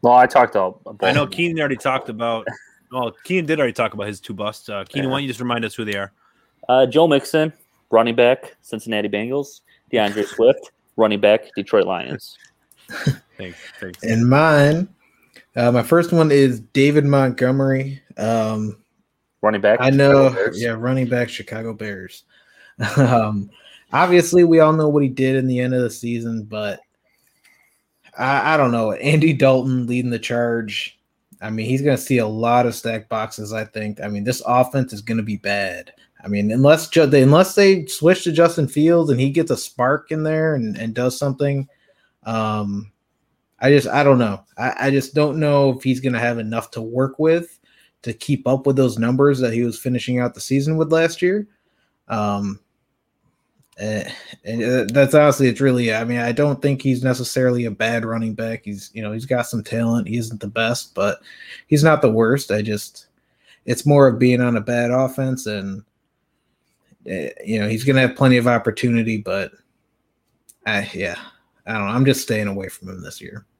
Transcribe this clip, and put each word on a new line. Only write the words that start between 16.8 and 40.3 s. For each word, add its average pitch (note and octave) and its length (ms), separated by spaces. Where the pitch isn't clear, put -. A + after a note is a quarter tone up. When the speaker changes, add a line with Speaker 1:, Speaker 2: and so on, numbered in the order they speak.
Speaker 3:
Montgomery. C3+ 1000
Um, A2 640
Speaker 1:
Running G#2+ 180
back, G#2 200
Speaker 3:
I C3 100
Speaker 1:
Chicago C#3 380
Speaker 3:
know, - 20
Speaker 1:
Bears. G#2+ 320
Speaker 3:
yeah, A#2+ 80
running B2 380
back, A#2+ 200
Chicago A2+ 460
Bears. G2+ 500
<laughs> A2 180
Um, A2 540
obviously, F3 520
we E3 160
all D#3 120
know D#3 160
what D3 140
he C3+ 80
did C3 260
in C3 100
the B2+ 140
end B2+ 140
of B2+ 80
the A#2 80
season, A#2 540
but G#2+ 360
I, C#3 360
I - 20
don't C3 160
know. A2 200
Andy D3+ 400
Dalton C3 540
leading B2 240
the A#2 80
charge. A#2 800
I A2 80
mean, A2 160
he's C3 160
gonna C#3 140
see B2+ 220
a A2 80
lot A#2 400
of A2+ 80
stacked A2+ 340
boxes, A2 440
I A2 120
think. G#2+ 360
I G#2+ 80
mean, G2+ 160
this B2 220
offense B2+ 460
is G#2 100
gonna A2+ 200
be G#2 140
bad. F#2+ 560
I G2 40
mean, G2+ 220
unless C#3+ 380
Ju-, D#3+ 180
they, C#3 160
unless D#3 320
they G3 320
switch F#3 380
to E3+ 80
Justin E3 360
Fields D#3+ 420
and B2 100
he C#3 100
gets D#3+ 200
a B2+ 60
spark C3 540
in D#3 120
there D#3 320